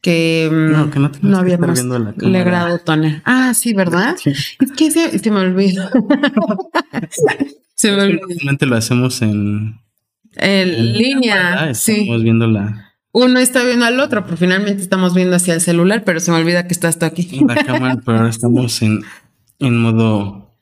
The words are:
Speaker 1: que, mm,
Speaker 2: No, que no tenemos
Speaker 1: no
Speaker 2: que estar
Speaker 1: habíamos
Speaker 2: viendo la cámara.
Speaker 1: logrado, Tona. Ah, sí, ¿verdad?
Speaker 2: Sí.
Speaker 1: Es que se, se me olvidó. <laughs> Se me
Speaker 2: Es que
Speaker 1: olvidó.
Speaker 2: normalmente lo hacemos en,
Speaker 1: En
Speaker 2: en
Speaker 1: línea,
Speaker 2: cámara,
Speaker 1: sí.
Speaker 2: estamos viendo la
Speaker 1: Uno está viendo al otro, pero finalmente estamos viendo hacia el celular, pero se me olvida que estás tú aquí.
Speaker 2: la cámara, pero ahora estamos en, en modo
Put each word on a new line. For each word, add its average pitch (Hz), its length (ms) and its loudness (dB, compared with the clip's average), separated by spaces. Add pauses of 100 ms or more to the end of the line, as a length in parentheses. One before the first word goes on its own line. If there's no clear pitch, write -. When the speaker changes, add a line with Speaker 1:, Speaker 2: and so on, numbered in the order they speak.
Speaker 1:
que, 165 500 0
mm, 156 200 2
Speaker 2:
No, 151 180 2
que 143 100 -2
no 143 120 2
tenemos 196 280 2
Speaker 1:
no 180 60 2
Speaker 2:
que 180 80 2
estar 175 160 2
Speaker 1:
habíamos 170 100 0
Speaker 2:
viendo 123 200 -2
la 104 160 -4
cámara. 185 240 2
Speaker 1:
logrado, 175 400 0
Tona. 156 460 0
Ah, 254 280 2
sí, 233 220 -2
¿verdad? 190 420 0
Speaker 2:
Sí. - 140 -2 (280)
Speaker 1:
Es 269 160 2
que 311 140 2
se, 330 300 0
se 220 120 0
me 202 100 2
olvidó. 185 480 0
<laughs> 294 800 0 (1040)
Se 208 160 0
me 202 60 2
Speaker 2:
Es 202 60 2
que 196 80 2
Speaker 1:
olvidó. 185 160 -4
Speaker 2:
normalmente 143 380 -2
lo 123 100 2
hacemos 123 460 0
en, 107 580 -2 (560)
Speaker 1:
En 190 340 0
Speaker 2:
en 117 280 0
Speaker 1:
línea, 247 380 0
Speaker 2:
cámara, 175 400 0
Speaker 1:
sí. - 260 -2
Speaker 2:
estamos 117 220 -2
viendo 113 240 4
la 104 460 -2 (200)
Speaker 1:
Uno 254 260 2
está 254 240 0
viendo 240 220 0
al 247 160 0
otro, 247 240 -2
pero 175 100 -6
finalmente 190 460 0
estamos 185 320 0
viendo 180 240 2
hacia 175 160 0
el 165 80 -2
celular, 175 440 2
pero 165 140 0
se 170 120 -2
me 165 60 2
olvida 175 300 0
que 180 60 -6
estás 165 260 -2
tú 165 60 0
aquí. 165 420 -6
Speaker 2:
la 120 80 0
cámara, 131 500 0
pero 113 120 2
ahora 117 120 2
estamos 120 520 0
en, 107 200 2 (580)
en 123 180 2
modo 110 840 0